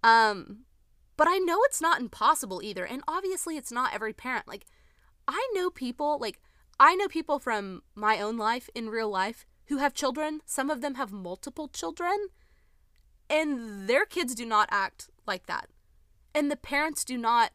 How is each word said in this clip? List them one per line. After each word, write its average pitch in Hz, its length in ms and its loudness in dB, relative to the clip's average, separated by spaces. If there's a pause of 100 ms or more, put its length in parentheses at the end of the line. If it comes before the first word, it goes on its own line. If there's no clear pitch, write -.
Um, 220 580 6 (560)
but 311 120 6
I 370 100 2
know 349 260 2
it's - 160 2
not 320 200 2
impossible 220 640 0
either. 190 240 -6
And 269 220 -10
obviously 349 480 -4
it's 262 160 -10
not 247 200 -2
every 220 200 -6
parent. 247 340 -6
Like, - 180 -14 (640)
I 427 240 -2
know 359 160 0
people, 294 500 -4
like, 208 220 -6 (380)
I 311 160 10
know 381 140 0
people 311 300 -2
from 202 440 -4 (120)
my 214 260 0
own 220 180 -4
life 226 360 -2
in 226 140 -8
real 220 220 -2
life 196 340 -4 (220)
who 285 120 -4
have 285 140 0
children. 302 540 -4
Some 285 240 -4
of 277 100 -4
them 277 140 -4
have 240 180 -6
multiple 196 560 -10
children, 349 600 -4 (1000)
and 233 600 -2
their 294 180 4
kids 262 280 -4
do 233 120 -8
not 214 240 4
act - 400 -2 (160)
like 190 200 -6
that. - 220 -6 (640)
And 294 160 2
the 285 60 -2
parents 294 480 -2
do 254 140 -6
not 233 360 4